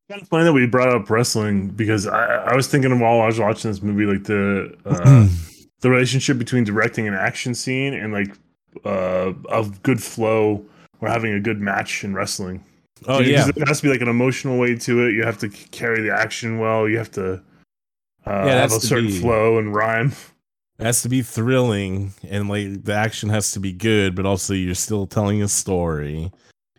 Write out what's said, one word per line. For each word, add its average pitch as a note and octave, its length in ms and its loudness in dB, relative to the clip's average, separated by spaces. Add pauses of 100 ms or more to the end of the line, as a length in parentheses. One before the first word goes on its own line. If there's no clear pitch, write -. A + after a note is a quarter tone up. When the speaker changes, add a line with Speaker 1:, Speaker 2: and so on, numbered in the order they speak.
Speaker 1:
Kinda G3+ 160 -14
funny E3 200 2
that E3+ 80 6
we B2+ 120 4
brought B2+ 300 2
up G#2 140 -2
wrestling, G#2+ 580 0
because G#2 400 0
I, A2 160 0 (280)
I B2 40 4
was C3+ 120 2
thinking C3 320 2
while A#2 220 4
I A2 60 4
was A2+ 120 0
watching A2 300 0
this F#2 140 -6
movie, G#2 220 2
like, G2 180 0
the, G2+ 500 0 (120)
uh, A2+ 420 8 (260)
Speaker 2:
<clears throat> - 280 -20
Speaker 1:
the B2 100 4
relationship B2+ 480 2
between A#2+ 240 0
directing A2 440 0
an G#2 60 -2
action A2+ 400 -4
scene C3 400 -4
and, G#2+ 200 -6
like, G2+ 180 -2 (540)
uh, F#2 480 -2 (180)
a A2+ 120 0 (200)
good B2 180 2
flow G#2+ 640 0 (380)
or A2 80 -4
having A2+ 240 -2
a G2+ 60 0
good G#2+ 200 -2
match G2+ 440 -4
in G2+ 120 -6
wrestling. F#2+ 480 -6 (420)
Speaker 2:
Oh, C3+ 140 0
Speaker 1:
Because B2 120 4
Speaker 2:
yeah. C#3+ 200 4
Speaker 1:
there D3 160 -2
has D3 140 0
to - 20 -10
be, D3 60 2
like, B2+ 120 2
an A#2+ 60 0
emotional B2+ 500 0
way B2 180 2
to A#2+ 300 0
it. A#2 80 2
You A2 100 0
have A2+ 160 -2
to G#2+ 120 -6
c-, - 180 -20
carry A2+ 320 -4
the G#2+ 160 -2
action A2+ 400 -4
well. A2 320 0
You A2 80 0
have A2+ 140 -6
to, F#2 220 -6
uh, F#2 60 -10 (840)
Speaker 2:
Yeah, G2+ 200 -2
it C#3+ 80 2
Speaker 1:
have C3 180 2
Speaker 2:
has A2 60 0
Speaker 1:
a - 20 2
Speaker 2:
to G#2+ 80 -4
Speaker 1:
certain A#2+ 200 0
Speaker 2:
be F#2+ 120 -2
Speaker 1:
flow A2+ 400 2
and G#2 160 -4
rhyme. A2+ 380 0 (640)
Speaker 2:
It A2 60 -4
has A#2+ 180 0
to A#2 60 -4
be B2+ 140 0
thrilling, G#2 920 0 (140)
and, G2+ 220 -4
like, G2+ 360 -6
the G#2+ 80 -2
action G#2+ 360 -2
has G#2+ 240 0
to G2+ 60 -8
be F#2+ 140 -4
good, G2 420 2
but F#2+ 120 -4
also G2 260 -2
you're F2+ 220 -2
still G2+ 320 -4
telling G#2 360 0
a G2+ 40 -2
story. E2 840 -4 (460)